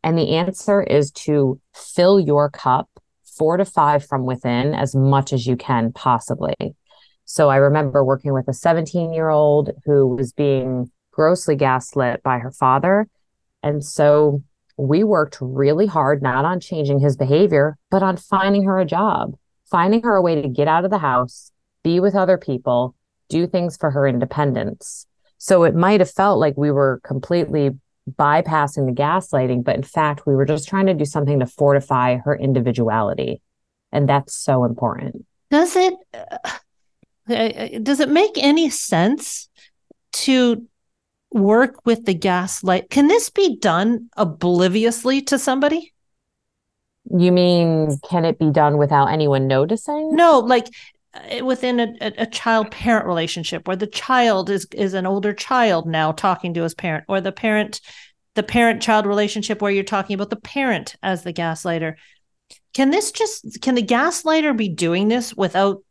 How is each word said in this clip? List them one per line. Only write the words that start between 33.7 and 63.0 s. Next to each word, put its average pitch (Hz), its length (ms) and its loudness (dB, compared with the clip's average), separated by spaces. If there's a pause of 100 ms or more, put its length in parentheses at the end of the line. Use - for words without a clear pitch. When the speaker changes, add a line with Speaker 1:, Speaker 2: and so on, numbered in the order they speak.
Speaker 1:
And 143 160 0
that's 139 260 0
so 127 300 0
important. - 600 -6 (260)
Speaker 2:
Does 339 260 2
it, 370 180 2 (200)
uh, - 240 -14 (920)
uh, 226 520 -4
does 269 180 0
it 285 80 2
make 370 280 2
any 294 340 2
sense - 800 -2 (640)
to 240 540 2 (640)
work 226 560 2
with 233 180 0
the 202 80 0
gaslight? 180 800 -2
Can 285 160 4
this 440 240 2
be 370 260 0
done 208 600 0
obliviously 202 1080 0
to 269 160 -2
somebody? 294 560 -2 (1160)
Speaker 1:
You 180 220 4
mean, 170 640 2 (100)
can 175 160 0
it 160 140 -2
be 156 120 2
done 147 260 2
without 143 300 4
anyone 139 400 0
noticing? 220 680 -2
Speaker 2:
No, 320 260 6
like, 240 280 0 (460)
uh, - 300 -10
within 247 360 -2
a, 233 200 -4
a, 208 180 -6
a 226 80 -2
child-parent 226 800 -2
relationship 165 600 -6
where 185 100 -4
the 202 100 -6
child 214 640 0
is, 196 220 -4
is 196 220 -4
an 185 120 -4
older 196 260 -2
child 208 540 0
now 160 260 0
talking 175 420 -4
to 170 80 -2
his 165 120 -4
parent, 160 340 -6
or 196 120 -2
the 190 120 -6
parent, 214 480 -2 (540)
the 214 80 -2
parent-child 226 640 0
relationship 208 540 -2
where 202 120 -2
you're 196 120 -2
talking 196 300 -4
about 196 160 -6
the 202 60 -6
parent 247 640 -6
as 185 200 -4
the 180 100 -10
gaslighter. 165 600 -4 (800)
Can 269 160 2
this 415 220 -2